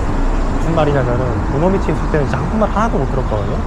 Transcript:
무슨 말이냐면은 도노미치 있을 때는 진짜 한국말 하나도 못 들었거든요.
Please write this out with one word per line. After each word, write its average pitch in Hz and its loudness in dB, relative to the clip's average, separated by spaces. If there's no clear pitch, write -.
무슨 165 0
말이냐면은 127 0
도노미치 175 0
있을 - -2
때는 151 2
진짜 - -2
한국말 208 0
하나도 220 0
못 131 0
들었거든요. 110 -2